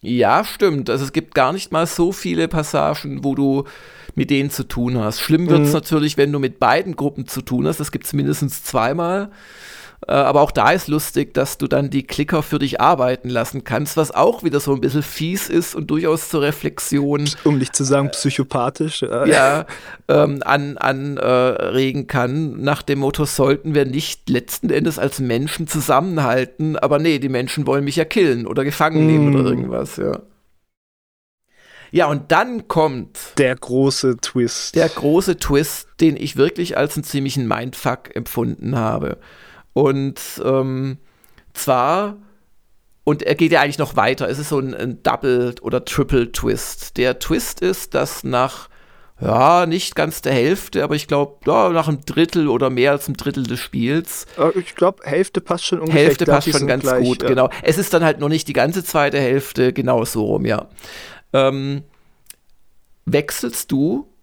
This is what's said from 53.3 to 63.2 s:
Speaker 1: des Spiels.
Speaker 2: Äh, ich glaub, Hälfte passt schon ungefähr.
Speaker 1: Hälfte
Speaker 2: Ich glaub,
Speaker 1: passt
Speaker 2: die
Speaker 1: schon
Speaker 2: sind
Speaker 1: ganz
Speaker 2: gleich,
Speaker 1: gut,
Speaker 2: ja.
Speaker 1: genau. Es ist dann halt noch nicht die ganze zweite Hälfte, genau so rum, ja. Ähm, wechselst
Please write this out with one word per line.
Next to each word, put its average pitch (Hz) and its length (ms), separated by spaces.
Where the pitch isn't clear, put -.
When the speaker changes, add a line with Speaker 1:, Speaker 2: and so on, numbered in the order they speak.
Speaker 1:
des 120 160
Spiels. - 680
Speaker 2:
Äh, 165 220
ich - 160
glaub, 185 300
Hälfte 175 360
passt 170 260
schon 175 120
ungefähr. 156 240
Speaker 1:
Hälfte 156 220
Speaker 2:
Ich - 20
glaub, 143 120
Speaker 1:
passt 147 100
Speaker 2:
die - 20
Speaker 1:
schon 147 80
Speaker 2:
sind 139 100
Speaker 1:
ganz 131 140
Speaker 2:
gleich, 127 220
Speaker 1:
gut, 123 180
Speaker 2:
ja. 123 60
Speaker 1:
genau. 131 200
Es 156 160
ist 196 160
dann 165 80
halt 160 160
noch 147 100
nicht 156 200
die 143 60
ganze 160 280
zweite 143 380
Hälfte, 131 520
genau 123 320
so 110 200
rum, 104 220
ja. 110 220
Ähm, 139 520
wechselst - 640